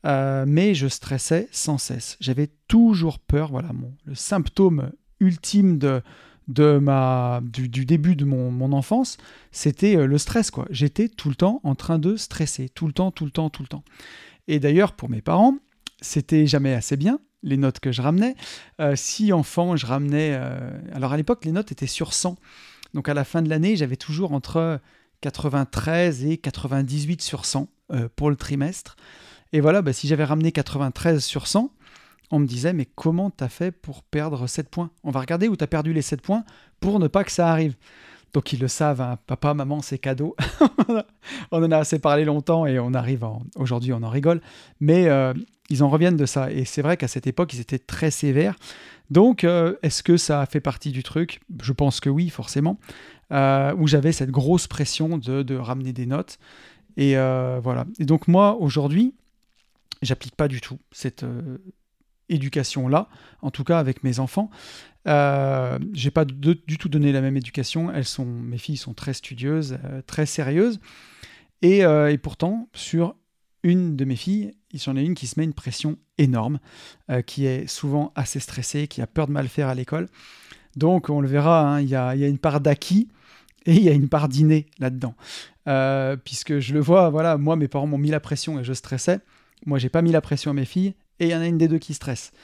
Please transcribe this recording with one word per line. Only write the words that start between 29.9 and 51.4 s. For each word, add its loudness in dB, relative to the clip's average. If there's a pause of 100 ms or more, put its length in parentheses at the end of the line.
si -4
j'avais 2
ramené 2
quatre-vingt-treize -2
sur -6
cent, 0 (640)
on 4
me 4
disait, « -2
Mais -2
comment -2
t'as -6
fait -4
pour -16
perdre -4
sept -8
points ? -6 (140)
On -4
va -2
regarder -2
où 0
t'as -2
perdu -2
les 0
sept -6
points -2 (360)
pour 0
ne 4
pas 2
que -8
ça 2
arrive. » 2 (580)
Donc -2
ils -6
le 0
savent, 0
hein, -4
papa, 0
maman, -2
c'est -8
cadeau. -4 (540)
<laughs> -8
On 2
en 4
a 6
assez 2
parlé 2
longtemps 2
et 2
on -2
arrive -2
en... -8 (140)
aujourd'hui, -2
on -4
en -4
rigole. 2 (400)
Mais, 6
euh, 2 (340)
ils 2
en 6
reviennent 4
de 2
ça. -2
Et -2
c'est -6
vrai 2
qu'à -4
cette -6
époque, -2
ils -10
étaient -6
très -2
sévères. 0 (540)
Donc, 6
euh, 4
est-ce -2
que 6
ça 0
a 0
fait -2
partie -6
du -6
truc ? -6 (220)